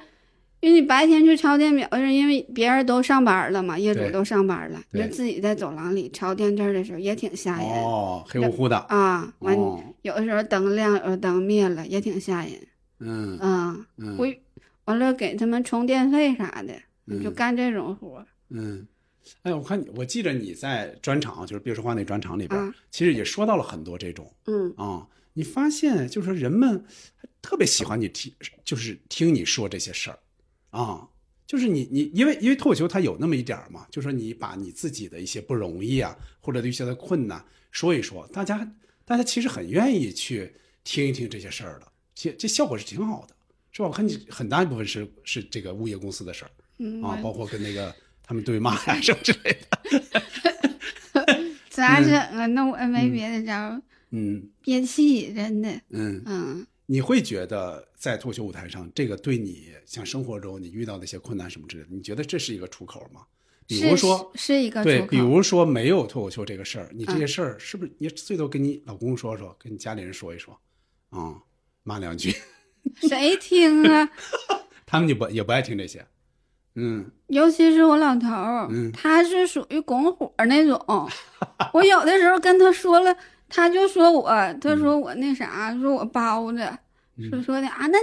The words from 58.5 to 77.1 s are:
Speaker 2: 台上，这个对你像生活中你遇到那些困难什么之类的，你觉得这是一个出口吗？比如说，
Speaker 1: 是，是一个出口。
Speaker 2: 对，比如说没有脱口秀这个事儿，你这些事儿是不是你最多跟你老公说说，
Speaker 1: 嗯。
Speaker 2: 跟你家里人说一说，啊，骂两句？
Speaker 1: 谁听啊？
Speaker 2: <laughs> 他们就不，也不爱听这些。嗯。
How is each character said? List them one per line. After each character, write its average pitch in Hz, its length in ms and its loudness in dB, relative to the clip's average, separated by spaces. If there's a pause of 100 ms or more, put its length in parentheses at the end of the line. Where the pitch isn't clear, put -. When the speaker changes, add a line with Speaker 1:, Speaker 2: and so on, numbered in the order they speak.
Speaker 2:
台 87 160 -14
上， 82 280 -14
这 139 120 -2
个 101 80 -6
对 131 220 -4
你 95 300 -8 (180)
像 - 180 -14
生 131 200 -8
活 113 160 -10
中 98 200 -14
你 87 120 -14
遇 110 120 -8
到 104 140 -10
那 90 80 -14
些 92 140 -12
困 107 180 -10
难 90 100 -10
什 82 140 -16
么 71 60 -20
之 85 100 -16
类 78 60 -18
的， 80 80 -20
你 95 100 -12
觉 107 140 -10
得 147 80 -6
这 156 160 -6
是 - 140 -8
一 101 40 -10
个 90 100 -12
出 - 160 -18
口 - 300 -20
吗？ - 80 -20 (460)
比 113 200 0
如 240 80 8
说， 190 380 2
Speaker 1:
是， - 220 -2
是 277 40 4
一 233 120 0
个 220 120 -4
出 165 60 4
口。 135 60 6
Speaker 2:
对， 127 120 4
比 131 120 2
如 135 240 6
说 175 200 4
没 135 260 2
有 165 180 2
脱 127 160 -8
口 98 40 -6
秀 104 160 -10
这 101 140 -10
个 95 80 -12
事 104 140 -12
儿， 85 120 -14
你 110 140 -12
这 - 100 -4
些 151 120 0
事 170 160 -4
儿 123 160 -8
是 - 180 -14
不 175 80 -10
是 - 140 -10
你 151 100 -6
最 - 260 -10
多 151 140 -4
跟 139 140 -2
你 143 240 -4
老 107 80 -12
公 120 200 -4
说 110 220 -8
说， 98 120 -14
Speaker 1:
嗯。 82 100 -20
Speaker 2:
跟 117 120 -16
你 104 60 -12
家 110 160 -10
里 101 80 -10
人 92 100 -12
说 85 220 -14
一 85 60 -16
说， - 200 -20 (520)
啊， 82 240 -10 (480)
骂 104 160 -10
两 85 180 -10
句？ 90 180 -4 (720)
Speaker 1:
谁 285 300 2
听 311 500 6
啊？ 302 220 6 (360)
Speaker 2:
<laughs> - 420 -6
他 160 120 2
们 165 80 4
就 143 60 4
不， 110 160 -4
也 107 140 -2
不 113 80 -2
爱 131 100 2
听 120 160 -4
这 95 80 -6
些。 82 180 -16 (720)
嗯。 113 360 -6 (180)